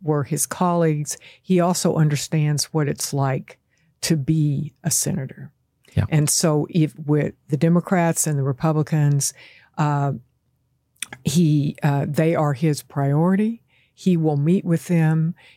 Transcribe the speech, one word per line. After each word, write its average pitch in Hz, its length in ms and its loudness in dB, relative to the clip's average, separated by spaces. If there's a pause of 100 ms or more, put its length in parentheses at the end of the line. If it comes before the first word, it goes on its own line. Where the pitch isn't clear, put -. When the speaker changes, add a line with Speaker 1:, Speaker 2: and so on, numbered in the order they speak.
Speaker 1:
were 151 220 0
his 127 220 -4
colleagues. 165 720 -2 (240)
He 185 200 2
also 170 340 0
understands 151 760 0
what 147 160 0
it's - 240 -6
like 135 440 -4 (440)
to 165 160 0
be 147 560 0 (100)
a 143 80 -2
senator. - 640 -6 (420)
Speaker 2:
Yeah. - 140 2
Speaker 1:
And 151 200 2
so 151 400 0
if 156 300 0
with 147 360 -2 (120)
the 151 100 -2
Democrats 170 680 2
and 151 100 -2
the 139 60 -2
Republicans, 143 920 0 (440)
uh, 143 360 0 (1080)
he, 151 600 2
uh, 143 220 0
they 160 300 0
are 147 160 0
his 143 320 -2
priority. 180 800 0 (300)
He 180 240 0
will 156 180 2
meet 160 300 0
with 165 220 -2
them 160 480 2 (220)